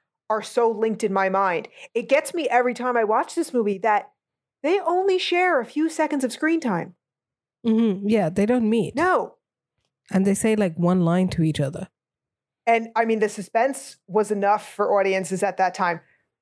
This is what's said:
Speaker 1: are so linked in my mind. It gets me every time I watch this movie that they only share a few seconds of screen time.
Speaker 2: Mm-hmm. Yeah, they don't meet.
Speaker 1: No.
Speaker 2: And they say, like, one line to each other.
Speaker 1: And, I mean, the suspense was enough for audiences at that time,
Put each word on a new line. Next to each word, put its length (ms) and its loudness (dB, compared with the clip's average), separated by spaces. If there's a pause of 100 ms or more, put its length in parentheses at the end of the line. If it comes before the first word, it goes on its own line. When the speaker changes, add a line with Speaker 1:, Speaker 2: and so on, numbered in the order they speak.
(280)
Speaker 1:
are 140 -2
so 280 0
linked 340 -2
in 80 -2
my 180 0
mind. 380 0 (260)
It 160 -4
gets 240 2
me 160 -4
every 240 2
time 220 -4
I 80 2
watch 300 0
this 200 -4
movie 240 0
that 320 0 (520)
they 180 2
only 380 2
share 420 2
a 40 -4
few 240 -2
seconds 360 -2
of 80 -4
screen 280 0
time. 340 -4 (720)
Speaker 2:
Mm-hmm. 420 2
Yeah, 200 2
they 160 0
don't 240 2
meet. 260 0
Speaker 1:
No. 420 0 (760)
Speaker 2:
And 160 2
they 80 2
say, 220 0
like, 200 0
one 280 2
line 260 2
to 120 0
each 180 0
other. 280 -4 (760)
Speaker 1:
And, 280 2
I 120 2
mean, 140 0
the 100 2
suspense 680 -4 (120)
was 220 0
enough 440 0
for 260 2
audiences 420 -2
at 140 -2
that 180 0
time, 260 -2 (400)